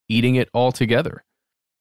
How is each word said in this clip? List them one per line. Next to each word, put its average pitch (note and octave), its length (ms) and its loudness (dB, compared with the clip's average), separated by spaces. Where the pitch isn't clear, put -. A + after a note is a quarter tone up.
eating A#2+ 260 2
it B2+ 180 0
altogether? B2 720 -2